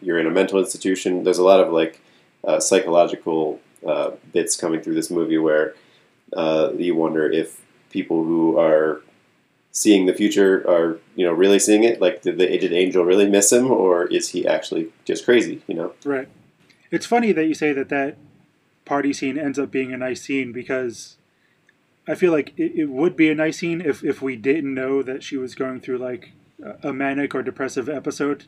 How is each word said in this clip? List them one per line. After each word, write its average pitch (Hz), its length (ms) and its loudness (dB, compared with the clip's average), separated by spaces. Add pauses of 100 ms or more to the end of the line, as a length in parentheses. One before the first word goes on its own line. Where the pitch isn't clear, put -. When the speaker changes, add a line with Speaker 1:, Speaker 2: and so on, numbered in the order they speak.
Speaker 1:
You're 85 180 -2
in 80 80 0
a 80 40 -2
mental 95 280 2
institution." 92 640 -2
There's 87 140 2
a 90 60 4
lot 95 160 8
of, 82 120 2
like, 82 280 -2 (420)
uh, 78 160 0
psychological, 82 1040 0 (260)
uh, 73 260 -2 (200)
bits 82 240 -2
coming 80 240 -2
through 80 140 -6
this 80 160 -4
movie 80 280 0
where, 76 360 0 (640)
uh, 80 400 0
you 87 200 -2
wonder 80 340 0
if 80 300 -4 (300)
people 82 340 -2
who 82 340 0
are 78 440 2 (680)
seeing 98 360 4
the 90 80 2
future 101 540 2
are, 85 300 2 (160)
you 92 100 0
know, 87 80 2
really 95 260 6
seeing 107 260 4
it. 113 160 2
Like, - 220 0
did 85 160 -2
the, 90 80 4 (120)
did 87 140 -2
Angel 90 320 2
really 101 240 4
miss 101 240 4
him, 123 180 4
or 92 360 2
is - 240 -2
he - 160 -4
actually 82 420 -2 (160)
just - 200 -6
crazy, 107 420 2
you - 80 -8
know? 82 180 -8 (120)
Speaker 2:
Right. 139 240 -6 (600)
It's 170 160 -4
funny 233 260 2
that 160 140 0
you 156 80 0
say 151 180 -2
that 135 160 -4
that 143 280 -4 (680)
party 143 280 -2
scene 135 260 -6
ends 143 200 -6
up 139 120 -4
being 131 220 -4
a 131 40 -10
nice 127 260 -8
scene, 131 300 -6
because 123 640 -8 (880)
I 156 80 -4
feel 175 180 2
like 147 260 -2
it, 165 160 -2
it 156 160 -2
would 156 260 0
be 156 140 4
a 156 40 0
nice 156 240 -2
scene 170 220 -4
if, 147 240 -4
if 139 160 -4
we 135 160 -6
didn't 135 380 -2
know 131 280 -2
that 131 200 -8
she - 140 -10
was 127 180 -8
going 131 260 -8
through, 127 180 -6
like, 127 340 -10 (300)
a, - 260 -12
a 139 40 -6
manic 139 420 -4
or 131 80 -4
depressive 127 460 -6
episode 143 600 -4